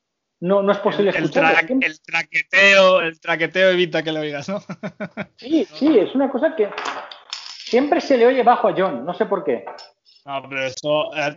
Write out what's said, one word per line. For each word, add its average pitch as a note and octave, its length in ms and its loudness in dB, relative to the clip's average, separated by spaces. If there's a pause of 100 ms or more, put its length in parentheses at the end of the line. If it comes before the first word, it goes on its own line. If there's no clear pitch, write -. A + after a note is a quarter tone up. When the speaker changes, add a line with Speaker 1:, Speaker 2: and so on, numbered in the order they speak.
(400)
Speaker 1:
no, G3 220 0
no G3 100 2
es G3 60 -6
posible G3+ 320 0
Speaker 2:
El, F3+ 60 -2
el E3 80 -2
Speaker 1:
escucharlo. D#3+ 320 2
Speaker 2:
tra-, F3 300 0
el D#3 140 -8
traqueteo, F#3 1000 4
el E3 200 -4
traqueteo E3 500 0
evita F3 320 0
que D#3 100 -4
lo D#3 80 -4
oigas, D3 280 -6
¿no? G3 120 -6 (400)
<laughs> - 360 -14
Speaker 1:
Sí, C4+ 360 -2
sí, C#4+ 260 2
es E3+ 160 0
una C4+ 160 0
cosa D#4 260 -2
que D#4 120 -2 (960)
siempre C#4+ 360 0
se C4+ 180 2
le A#3 80 4
oye C4 160 4
bajo A#3+ 260 4
a E3+ 80 0
John, D#3 280 -2
no F3 100 -8
sé - 120 -2
por F3+ 180 -2
qué. A#2+ 200 -4 (600)
Speaker 2:
No, C#3 220 -10
pero C3+ 140 -6
eso, D3 540 -2
eh, D3 200 -4